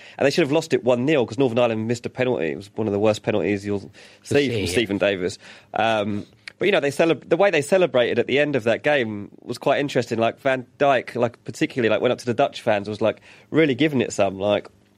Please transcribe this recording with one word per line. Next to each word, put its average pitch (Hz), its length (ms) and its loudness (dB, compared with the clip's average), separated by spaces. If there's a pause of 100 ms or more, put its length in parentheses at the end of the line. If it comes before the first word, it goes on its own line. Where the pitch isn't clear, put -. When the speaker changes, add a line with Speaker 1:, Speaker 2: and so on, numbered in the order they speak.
(200)
Speaker 1:
And 110 60 2
they 143 40 6
should 165 140 2
have 135 80 0
lost 160 240 0
it - 80 0
one 123 200 2
nil 139 220 2
'cause 110 140 -12
Northern 120 180 2
Ireland 113 300 0
missed 117 180 -4
a 113 60 -8
penalty. 107 400 -2
It 69 60 -6
was - 180 -14
one 113 100 -4
of 104 80 0
the 101 60 0
worst 107 240 2
penalties 101 420 -2
you'll 101 240 -6 (320)
see - 140 -4
Speaker 2:
see, 143 140 2
Speaker 1:
from 113 100 -2
Speaker 2:
yeah. 95 80 -2
Speaker 1:
Stephen 92 320 0
Davis. 90 400 0 (340)
Um, 107 540 -2 (320)
but, - 80 -2
you 202 40 2
know, 180 80 2
they 143 120 -2
celeb-, 165 360 0
the 170 100 2
way 196 120 4
they 165 140 0
celebrated 123 560 2
at - 80 0
the 127 100 0
end 147 180 0
of 110 100 0
that 110 180 0
game 113 480 -2 (100)
was 117 160 -10
quite 135 220 0
interesting. 135 400 -2
Like, 113 220 0
Van 131 260 -2 (100)
Dijk, 139 380 0
like, 120 280 -4
particularly, 120 460 -2
like, 107 120 2
went 123 100 2
up 123 80 -2
to - 80 -12
the 120 80 -2
Dutch - 260 -2
fans, 101 260 0
was, 104 140 -8
like, 107 180 0 (300)
really 151 240 2
giving 135 280 2
it - 120 -2
some. 98 260 0
Like, 101 280 0 (300)